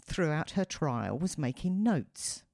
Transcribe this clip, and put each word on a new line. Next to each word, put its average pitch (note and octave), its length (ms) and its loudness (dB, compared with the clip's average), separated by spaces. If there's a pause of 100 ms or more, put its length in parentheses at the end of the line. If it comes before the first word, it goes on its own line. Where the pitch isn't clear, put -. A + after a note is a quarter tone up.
throughout D#3+ 520 0
her F#3+ 120 2
trial, A#2+ 540 0
was F3+ 180 -2
making F3+ 460 0
notes. - 720 0